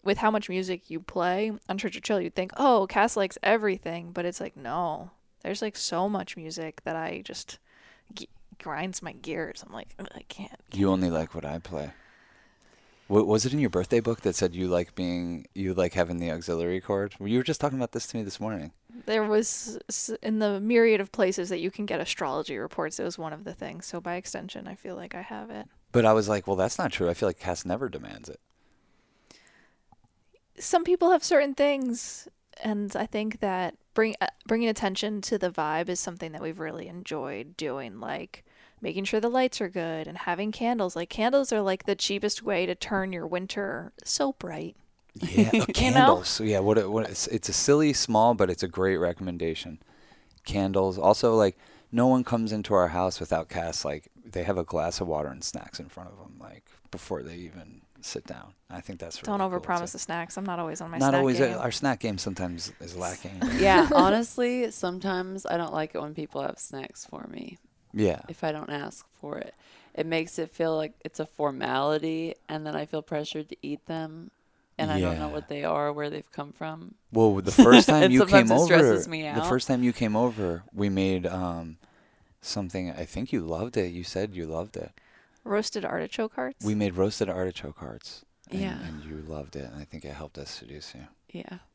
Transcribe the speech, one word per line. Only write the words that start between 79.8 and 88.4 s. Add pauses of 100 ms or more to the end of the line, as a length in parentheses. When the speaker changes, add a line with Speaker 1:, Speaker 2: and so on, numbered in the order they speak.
Speaker 2:
you
came
over, (100)
we
made,
um, (640)
something.
I
think
you
loved
it.
You
said
you
loved
it. (520)
Speaker 1:
Roasted
artichoke
hearts?
Speaker 2:
We
made
roasted
artichoke
hearts. (280)